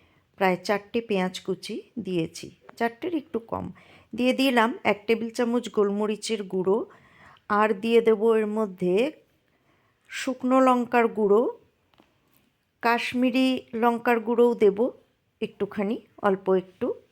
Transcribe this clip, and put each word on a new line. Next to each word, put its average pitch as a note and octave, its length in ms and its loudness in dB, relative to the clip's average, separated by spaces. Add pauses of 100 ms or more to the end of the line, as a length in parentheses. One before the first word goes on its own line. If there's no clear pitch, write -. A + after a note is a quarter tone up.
(380)
প্রায় F#3 280 2
চারটে G3+ 320 -4 (100)
পেঁয়াজ F#3 260 -2 (120)
কুচি F#3+ 300 -8 (300)
দিয়েছি, E3+ 400 -6 (300)
চারটের A#3 360 -4 (100)
একটু - 160 -10 (120)
কম। - 140 -6 (480)
দিয়ে B3 280 0
দিলাম B3 300 2 (220)
এক G3 120 -2
টেবিল A3+ 320 -2
চামচ A#3+ 280 -2 (120)
গোলমরিচের G#3 640 -2 (120)
গুঁড়ো, F#3+ 260 0 (720)
আর G#3+ 180 4 (120)
দিয়ে A3+ 280 4
দেবো A3 180 2 (100)
এর G#3+ 200 0
মধ্যে F#3 380 -2 (1160)
শুকনো B3+ 500 -2
লঙ্কার B3 460 2 (120)
গুঁড়ো, G#3 240 4 (1400)
কাশ্মীরি B3 640 2 (340)
লঙ্কার A#3 440 2
গুঁড়োও A#3+ 260 4 (120)
দেবো G3+ 200 4 (560)
একটুখানি, G#3 560 -6 (320)
অল্প F#3+ 180 -2 (160)
একটু। - 240 -8 (260)